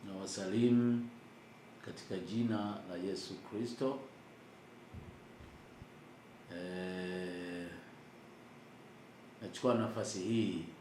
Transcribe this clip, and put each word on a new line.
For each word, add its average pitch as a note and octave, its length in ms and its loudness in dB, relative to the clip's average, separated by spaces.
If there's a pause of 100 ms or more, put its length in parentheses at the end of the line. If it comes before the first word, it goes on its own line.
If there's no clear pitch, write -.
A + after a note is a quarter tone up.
nawasalimu A#2 1000 6 (760)
katika - 320 -6
jina G#2 600 2 (120)
la F2+ 80 -4
Yesu F#2+ 360 -2 (160)
Kristo. B2 500 0 (2500)
Eh, F2+ 1120 -2 (1700)
nachukua A2+ 340 4
nafasi G#2+ 440 2
hii F#2+ 440 4 (180)